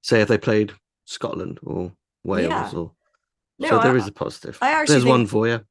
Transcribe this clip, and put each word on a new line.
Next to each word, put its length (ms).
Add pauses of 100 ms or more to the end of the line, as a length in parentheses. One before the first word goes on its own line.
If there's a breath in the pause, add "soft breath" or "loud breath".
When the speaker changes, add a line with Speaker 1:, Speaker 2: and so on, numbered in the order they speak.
Speaker 1:
say, 180
if 80
they 100
played 340 (340)
Scotland 580
or 280 (300)
Wales 280
Speaker 2:
Yeah. 280
Speaker 1:
or 140 (680)
Speaker 2:
No, 60
Speaker 1:
So 100
there 160
Speaker 2:
I, 20
Speaker 1:
is 120
a 40
positive. 480
Speaker 2:
I 120
actually 220
Speaker 1:
There's 100
one 160
Speaker 2:
think 100
Speaker 1:
for 160
you. 140 (100)